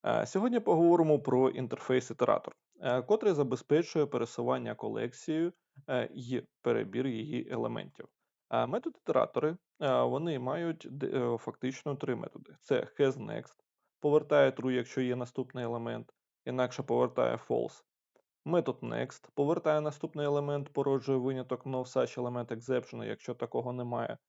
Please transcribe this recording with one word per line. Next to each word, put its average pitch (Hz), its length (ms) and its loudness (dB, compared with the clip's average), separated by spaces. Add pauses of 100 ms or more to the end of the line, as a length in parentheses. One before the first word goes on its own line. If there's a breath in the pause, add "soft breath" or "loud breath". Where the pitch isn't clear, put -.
Е, 110 200 2
сьогодні 240 340 0
поговоримо 170 600 6
про 131 300 4
інтерфейс 127 640 -2
ітератор, - 440 0 (260)
е, 123 200 0
котрий 208 320 6
забезпечує 147 720 2
пересування 120 720 -2
колекцією, 123 800 -2 (360)
е, 123 240 0
й 123 300 -6 (180)
перебір 117 460 0
її 120 440 -6
елементів. 117 560 -6 (420)
Е, 117 160 0
метод 208 380 -6
ітератори, 151 540 0 (240)
е, 127 200 2
вони 135 380 -2
мають 160 520 -6
д-, 143 160 -6
е, 120 300 0
фактично 131 580 -6
три 127 200 -4
методи. - 460 -14
Це - 260 0 (120)
hasNext, 117 540 -2 (460)
повертає 147 520 4
true, 127 200 -2
якщо 123 300 -2
є 123 140 0
наступний 123 480 -8
елемент, 117 500 -6 (320)
інакше 127 380 -2
повертає 120 520 2
false. 117 480 -4 (640)
Метод 151 360 0
next 117 540 -6
повертає 151 460 2
наступний 151 440 -6
елемент, 143 480 -2
породжує 135 440 0
виняток 127 480 -4
no 131 140 -4
such 127 400 -2
element 120 360 -6
exception, 117 500 -4
якщо 110 280 -8
такого 123 400 -4
немає. 120 440 -6 (100)